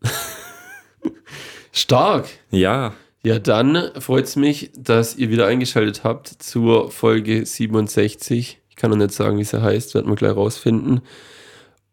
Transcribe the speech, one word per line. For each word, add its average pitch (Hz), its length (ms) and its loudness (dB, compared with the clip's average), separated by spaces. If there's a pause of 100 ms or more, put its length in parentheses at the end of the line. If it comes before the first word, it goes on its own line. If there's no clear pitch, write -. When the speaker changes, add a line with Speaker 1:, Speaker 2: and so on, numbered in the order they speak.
Speaker 1:
<laughs> - 1700 -12
Stark. 143 560 2 (240)
Speaker 2:
Ja. 101 420 0 (300)
Speaker 1:
Ja, 113 160 2
dann 120 500 2 (100)
freut's 131 360 -2
mich, 143 420 0
dass 117 380 2
ihr 123 140 -2
wieder 113 180 2
eingeschaltet 113 560 0
habt 110 240 -4
zur 117 640 2
Folge 110 540 0
siebenundsechzig. 110 1200 -2
Ich - 60 -20
kann 110 160 0
noch 107 60 4
nicht 101 140 2
sagen, 104 280 0
wie 104 40 0
sie 110 180 -4
heißt, 110 340 0
werden 107 160 0
wir 104 40 0
gleich 104 200 2
rausfinden. 113 680 0 (920)